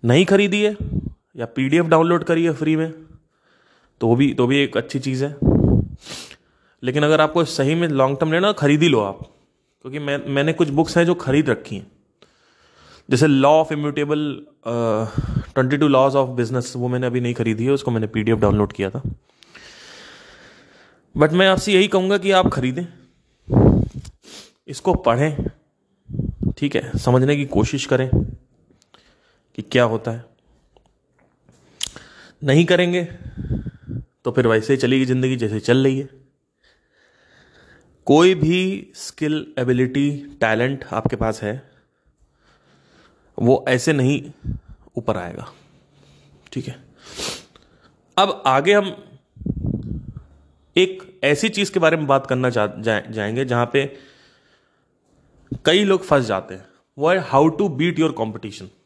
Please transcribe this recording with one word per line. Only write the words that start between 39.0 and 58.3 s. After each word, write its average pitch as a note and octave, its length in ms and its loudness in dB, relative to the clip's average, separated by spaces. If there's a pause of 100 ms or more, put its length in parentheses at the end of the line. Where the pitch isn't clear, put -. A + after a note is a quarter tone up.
एबिलिटी, C3 840 -2
टैलेंट A#2+ 520 0
आपके A2 240 -4
पास A2 260 -4
है, A2 280 -8 (1700)
वो B2 300 2
ऐसे B2+ 240 0
नहीं C#3 400 -2 (640)
ऊपर A#2 200 -4
आएगा, F2 360 -12 (1000)
ठीक B2+ 160 -10
है। - 160 -16 (1300)
अब - 280 0
आगे C#3+ 280 4
हम G3+ 300 -2 (1700)
एक - 480 -2
ऐसी D3 240 0
चीज़ G3+ 240 -4
के F#3 80 0
बारे E3 160 4
में D3+ 100 -4
बात C3+ 200 2
करना B2+ 240 0
चाह-, G#2+ 300 -2
जाए-, A2 300 -2
जाएंगे A2 340 -4
जहाँ A#2+ 280 -2
पे C#3 260 -2 (1700)
कई F#3 200 2
लोग F#3+ 200 0
फंस C#3 200 2
जाते F#2+ 300 -6
हैं, F#2+ 140 -20 (300)
वो D3+ 120 0
है F3+ 200 -2
how D3 200 6
to F#3 200 -2
beat C#3+ 280 -2
your D#3 220 0
competition। G#2 440 -8 (220)